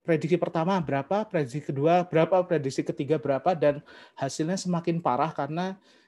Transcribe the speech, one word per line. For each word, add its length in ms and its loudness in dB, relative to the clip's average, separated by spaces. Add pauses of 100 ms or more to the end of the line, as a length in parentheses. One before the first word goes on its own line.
Prediksi 400 0
pertama 400 0
berapa, 480 -2
prediksi 320 -4
kedua 480 2
berapa, 400 4
prediksi 320 -2
ketiga 400 -2
berapa, 320 0
dan 320 0 (320)
hasilnya 400 -4
semakin 480 -2
parah 320 0
karena 400 -6 (300)